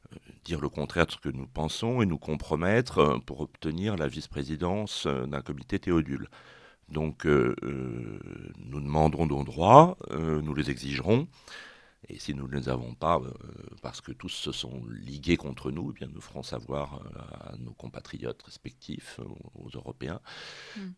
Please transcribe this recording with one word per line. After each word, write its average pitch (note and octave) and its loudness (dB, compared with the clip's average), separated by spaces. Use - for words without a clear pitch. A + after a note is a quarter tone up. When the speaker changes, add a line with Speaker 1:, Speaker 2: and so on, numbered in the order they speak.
Speaker 1:
dire E2 -4
le C#2+ 0
contraire D#2+ 0
de - -6
ce - -14
que - -6
nous C2 -6
pensons A2+ 0
et G#2 6
nous D#2+ 2
compromettre, F2 0
euh, C#2+ 6
pour C2+ -10
obtenir E2+ -4
la D#2 0
vice-présidence, D#2 -4
euh, C2+ 0
d'un C#2+ -4
comité D2 -4
Théodule. C#2+ 2
Donc, D#2 -2
euh, C2 6
euh, A#1+ -6
nous B1 -8
demanderons D2+ 6
nos C#2+ 2
droits, A2+ 10
euh, D#2 0
nous D2+ -2
les C#2+ 0
exigerons. C#2 2
Et - -12
si - -6
nous C#2 -6
ne C2 -6
les C2 -4
avons A#1+ -2
pas, E2 4
euh, B1+ -2
parce - -12
que - -12
tous - -12
se - -6
sont B1 -8
ligués C2+ -2
contre C2 -4
nous, F2 -4
eh - -12
bien, C2+ -10
nous - -14
ferons - -12
savoir, C#2 -8
euh, - -14
à - -12
nos A1+ -12
compatriotes - -10
respectifs, - -14
euh, - -10
aux - -14
Européens, B1 -8
Speaker 2:
Hmm. F#3+ -10